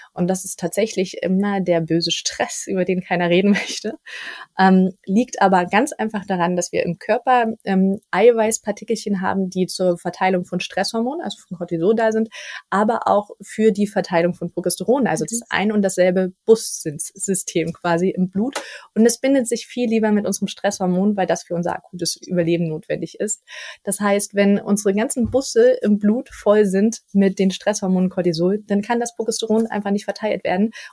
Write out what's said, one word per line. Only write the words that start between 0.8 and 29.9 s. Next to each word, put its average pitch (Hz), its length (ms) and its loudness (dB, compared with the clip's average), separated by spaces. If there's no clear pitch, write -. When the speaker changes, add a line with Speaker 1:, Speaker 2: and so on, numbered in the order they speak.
Speaker 1:
immer 196 380 0
der 175 180 2
böse 165 320 0
Stress, - 560 -6
über 190 160 0
den 180 180 -2
keiner 175 280 0
reden 185 220 4
<laughs> - 0 -
möchte. - 420 -4
Ähm, 185 320 6
liegt 220 360 0
aber 190 240 4
ganz 220 280 0
einfach 220 320 -6
daran, 180 320 0
dass - 160 -4
wir 180 100 0
im 170 160 -4
Körper, 240 540 0
ähm, 190 380 0
Eiweißpartikelchen 214 1080 2
haben, 190 280 -2
die 185 180 -2
zur 175 300 0
Verteilung 185 460 -2
von 180 160 -6
Stresshormonen, 233 640 -4
also 208 140 -10
von 175 100 -12
Cortisol 175 380 0
da 220 160 2
sind, 220 160 0
aber 214 380 0
auch 202 220 2
für 214 300 2
die 202 160 0
Verteilung 175 460 0
von 175 180 -10
Progesteron, 214 560 0
also 160 160 0
das 226 160 -6
Speaker 2:
Mhm. - 100 -14
Speaker 1:
ein 202 220 0
und 208 100 2
dasselbe 185 520 2
Bewusstseinssystem 175 1300 -2
quasi 175 380 0
im 185 200 0
Blut. 220 320 -2
Und 220 100 6
es 233 140 2
bindet 269 280 2
sich - 180 -4
viel 247 240 -4
lieber 220 220 2
mit 208 140 2
unserem 196 240 -4
Stresshormon, 196 720 0
weil 180 60 0
das 170 160 -2
für - 100 -10
unser 170 220 -2
akutes - 400 -8
Überleben 170 400 0
notwendig 156 520 -8
ist. - 240 -6
Das 196 160 -6
heißt, 202 340 0
wenn 202 260 4
unsere 202 340 0
ganzen 226 360 -2
Busse 254 540 4
im 208 160 4
Blut 214 300 0
voll 214 360 4
sind 196 360 0
mit 196 240 2
den 190 140 2
Stresshormonen 185 580 0
Cortisol, 180 560 0
dann 202 160 0
kann 233 180 -2
das 233 160 -6
Progesteron 220 520 0
einfach 202 240 -4